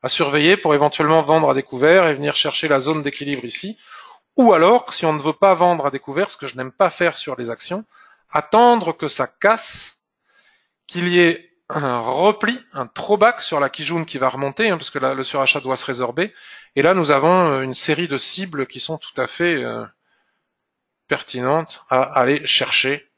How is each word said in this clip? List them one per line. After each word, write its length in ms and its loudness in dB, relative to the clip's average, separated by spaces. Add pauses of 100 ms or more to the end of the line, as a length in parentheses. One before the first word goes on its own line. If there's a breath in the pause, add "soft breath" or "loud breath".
À 80 -6
surveiller 480 2
pour 160 2
éventuellement 480 2
vendre 300 2
à 20 2
découvert 540 2
et 80 0
venir 200 -4
chercher 320 -2
la 140 2
zone 200 -2
d'équilibre 440 -6
ici. 320 -10 (580 loud breath)
Ou 160 6
alors, 420 4
si 120 -4
on 80 2
ne 80 -4
veut 100 -2
pas 220 4
vendre 320 2
à 60 0
découvert, 400 -4
ce 60 -12
que 100 -12
je 100 -12
n'aime 160 -10
pas 160 2
faire 260 -2
sur 220 -8
les 120 -8
actions, 360 -8 (440 soft breath)
attendre 600 2
que 160 -6
ça 200 -4
casse, 760 -2 (840)
qu'il 220 -4
y 140 4
ait 300 2 (180)
un 320 -2
repli, 580 0 (140)
un 140 -8
throwback 540 2
sur 200 -2
la 80 0
Kijun 340 -6
qui 140 -10
va 100 0
remonter, 420 -2
hein, 80 0
parce 120 -10
que 100 -8
là, 140 -2
le 100 -6
surachat 380 -2
doit 160 -4
se 80 -8
résorber. 480 -4 (420 loud breath)
Et 60 0
là, 120 4
nous 160 0
avons, 420 4
euh, 100 -2
une 120 -6
série 340 -4
de 100 -6
cibles 500 -6
qui 120 -16
sont 180 -6
tout 220 -14
à 80 -4
fait, 360 -2
euh, 220 -8 (1200)
pertinentes 800 -4
à 120 2
aller 440 0
chercher 720 -2